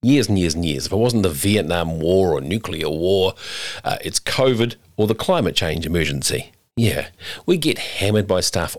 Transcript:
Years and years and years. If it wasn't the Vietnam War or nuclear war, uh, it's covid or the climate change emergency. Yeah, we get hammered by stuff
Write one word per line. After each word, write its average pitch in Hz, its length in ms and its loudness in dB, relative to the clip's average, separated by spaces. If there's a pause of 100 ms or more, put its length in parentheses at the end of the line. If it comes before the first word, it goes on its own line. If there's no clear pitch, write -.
Years 127 260 4
and 104 80 2
years 87 160 2
and 85 100 -2
years. 71 220 -2
If - 60 -10
it 95 60 0
wasn't 117 260 2
the 92 60 2
Vietnam 82 720 0
War 90 340 4
or 69 80 4
nuclear 80 480 -4
war, 92 440 2 (500)
uh, - 180 -2
it's - 180 -4
covid 120 560 2 (220)
or 104 100 4
the 107 80 2
climate 131 400 0
change 80 320 -2
emergency. 73 640 -2 (240)
Yeah, 85 340 0 (360)
we 180 120 2
get 147 200 -2
hammered 104 480 0
by 95 140 0
stuff - 400 -2